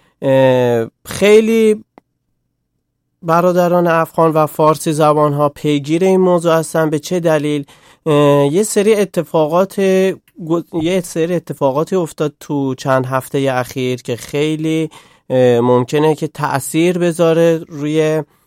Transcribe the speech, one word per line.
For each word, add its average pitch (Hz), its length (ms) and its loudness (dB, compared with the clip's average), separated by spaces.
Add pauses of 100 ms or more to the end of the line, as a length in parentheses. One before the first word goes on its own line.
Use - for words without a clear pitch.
(220)
اه، 127 680 2 (180)
خیلی 220 800 2 (1400)
برادران 175 680 2
افغان 165 440 0
و 156 140 2
فارسی 156 480 0
زبان‌ها 147 560 2
پیگیر 147 540 -2
این 190 160 2
موضوع 170 380 2
هستن. 160 320 -2
به 156 100 -2
چه 180 200 -4
دلیل؟ 147 460 -2 (400)
اه، 156 80 0 (320)
یه 165 180 0
سری 214 320 0
اتفاقات 180 840 -2 (640)
گو-، 160 180 -2 (180)
یه 180 200 -2
سری 175 340 -4
اتفاقاتی 151 600 -4
افتاد 156 440 -4
تو 139 360 -4
چند 131 300 -2
هفتهٔ 135 480 -4
اخیر 127 480 -4
که 123 140 -8
خیلی، 156 720 -4 (400)
اه، 123 300 4
ممکنه 127 560 2
که 160 120 -8
تأثیر 151 720 -2
بذاره 165 680 0
روی 156 560 -2 (240)